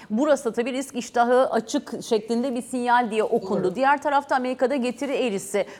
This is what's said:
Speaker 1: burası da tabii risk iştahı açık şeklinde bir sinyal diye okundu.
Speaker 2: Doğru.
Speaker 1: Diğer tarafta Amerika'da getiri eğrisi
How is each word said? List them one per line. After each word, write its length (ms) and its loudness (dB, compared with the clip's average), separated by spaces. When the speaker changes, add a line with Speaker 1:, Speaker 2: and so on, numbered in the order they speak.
Speaker 1:
burası 340 2
da 80 -2
tabii 200 -2
risk 240 -6
iştahı 540 2
açık 540 -4
şeklinde 500 -2
bir 80 -4
sinyal 480 0
diye 120 0
okundu. 420 0
Speaker 2:
Doğru. 100 0
Speaker 1:
Diğer 280 2
tarafta 340 0
Amerika'da 400 0
getiri 360 -2
eğrisi 540 -2